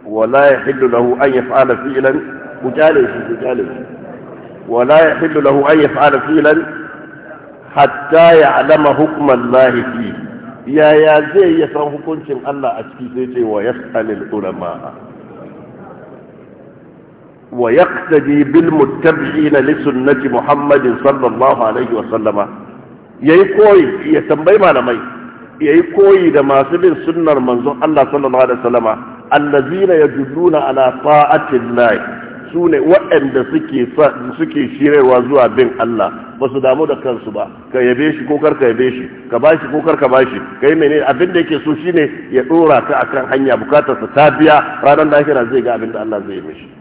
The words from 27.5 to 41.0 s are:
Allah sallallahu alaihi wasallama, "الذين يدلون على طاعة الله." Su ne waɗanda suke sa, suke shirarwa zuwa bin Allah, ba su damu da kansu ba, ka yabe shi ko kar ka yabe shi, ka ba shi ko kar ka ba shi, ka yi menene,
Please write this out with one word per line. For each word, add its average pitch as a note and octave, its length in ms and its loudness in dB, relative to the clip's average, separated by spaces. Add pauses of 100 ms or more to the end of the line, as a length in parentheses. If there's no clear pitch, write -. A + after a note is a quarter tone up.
Allah D3+ 320 2
sallallahu C3 320 0
alaihi B2 160 0
wasallama, A#2 340 0 (400)
"الذين D3 580 0
يدلون D3 640 2
على C3+ 300 0 (180)
طاعة D3 500 2
الله." A#2 420 0 (560)
Su E3+ 180 -2
ne D3+ 100 2
waɗanda C#3 720 2
suke C3 460 -4
sa, C#3+ 160 2 (260)
suke D3+ 240 -4 (160)
shirarwa C3+ 480 4
zuwa B2+ 240 2
bin A#2 300 0
Allah, A2+ 320 -2 (260)
ba C3 120 -4
su C3+ 100 -4
damu C3 260 0
da D3 160 -2
kansu A2+ 300 -8
ba, G#2 160 -8 (240)
ka B2+ 100 -2
yabe B2 320 0
shi D3 140 -10
ko D3 100 -2
kar D3 220 0
ka C3+ 80 2
yabe A#2+ 240 0
shi, B2+ 180 -10 (200)
ka A#2+ 100 -4
ba D3+ 180 4
shi - 140 -10
ko D3+ 100 -2
kar D#3 160 0
ka C#3 100 -2
ba B2+ 140 4
shi, B2+ 160 -2 (240)
ka C3 60 2
yi D#3+ 80 2
menene, D3+ 260 2